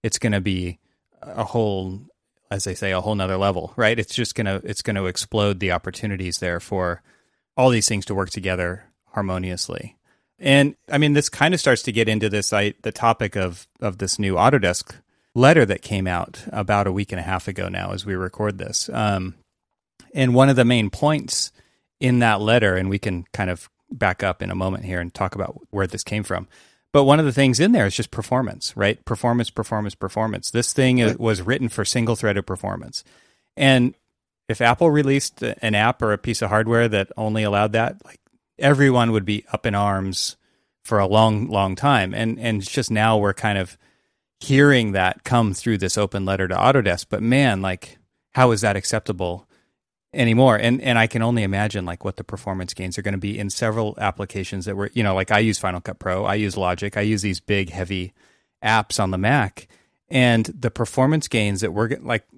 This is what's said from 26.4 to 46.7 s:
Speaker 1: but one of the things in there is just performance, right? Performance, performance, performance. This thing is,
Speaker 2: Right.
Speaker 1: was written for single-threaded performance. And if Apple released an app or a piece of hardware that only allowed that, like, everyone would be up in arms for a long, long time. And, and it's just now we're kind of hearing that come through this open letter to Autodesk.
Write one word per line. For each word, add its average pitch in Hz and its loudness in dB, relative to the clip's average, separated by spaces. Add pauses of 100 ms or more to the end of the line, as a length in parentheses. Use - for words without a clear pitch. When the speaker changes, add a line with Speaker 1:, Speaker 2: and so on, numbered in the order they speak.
Speaker 1:
but 143 6
one 147 8
of 156 4
the 131 0
things 127 4
in 202 4
there 143 4
is 98 0
just - -6
performance, - -6
right? 104 0
Performance, 117 0
performance, 107 -6
performance. 107 -6
This 120 -2
thing 127 4
is, 110 4
Speaker 2:
Right. - -4
Speaker 1:
was 107 0
written 120 -2
for - -4
single-threaded 110 0
performance. - -10 (540)
And 135 4 (540)
if 110 -4
Apple 123 4
released 139 0
an 110 -2
app 110 2
or 107 2
a 101 -2
piece - -4
of 104 -2
hardware 113 2
that 101 0
only 110 -2
allowed 104 0
that, 113 -2
like, - -20 (360)
everyone 131 4
would 104 0
be 104 -2
up - -4
in 104 -2
arms 95 -2 (480)
for 107 2
a 98 4
long, 107 4
long 98 0
time. 107 0
And, 113 -4
and 110 -2
it's 95 -10
just - -4
now 110 4
we're 101 2
kind 104 -2
of 90 -6 (640)
hearing 135 4
that 92 0
come 113 2
through 107 -2
this 95 -2
open 98 -2
letter 95 0
to 92 -2
Autodesk. 98 2